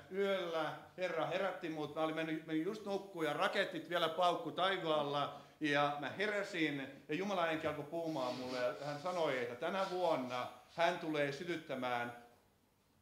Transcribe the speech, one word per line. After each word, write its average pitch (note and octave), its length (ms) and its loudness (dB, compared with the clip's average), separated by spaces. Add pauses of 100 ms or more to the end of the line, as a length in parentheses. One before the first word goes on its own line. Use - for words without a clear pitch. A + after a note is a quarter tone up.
(120)
yöllä F3+ 600 0 (240)
Herra E3+ 280 0
herätti F3 440 -2
mut. D3+ 260 -4
Mä D#3+ 60 0
olin D#3+ 140 2
mennyt, D#3+ 320 -2
menin D#3+ 160 2
just G#3+ 220 -4
nukkuun F#3+ 400 -2
ja D3 80 2
raketit F3+ 560 0
vielä E3+ 200 4
paukku E3 420 2
taivaalla. D#3 920 2 (180)
Ja D3 400 4
mä C3+ 100 -4
heräsin E3 1000 -2
ja D3+ 80 0
Jumalan F3+ 340 2
henki D#3 180 0
alkoi C#3+ 180 -2
puhumaan D#3 500 -2
mulle. B2+ 220 -4
Ja B2 280 -2
hän D3 140 -4
sanoi, D#3 420 0
että A#2+ 140 -4
tänä F#3+ 360 -2
vuonna C3 560 0 (280)
hän F3 240 4
tulee D3+ 320 0
sytyttämään B2+ 840 -4 (840)